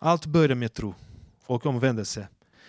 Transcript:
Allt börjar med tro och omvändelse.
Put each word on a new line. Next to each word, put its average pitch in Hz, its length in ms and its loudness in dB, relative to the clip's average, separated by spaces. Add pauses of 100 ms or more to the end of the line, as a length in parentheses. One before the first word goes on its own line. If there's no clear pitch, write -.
Allt 165 260 0
börjar 151 280 4
med 120 200 -4
tro 107 200 -8 (520)
och 123 200 -2
omvändelse. 120 640 -2 (400)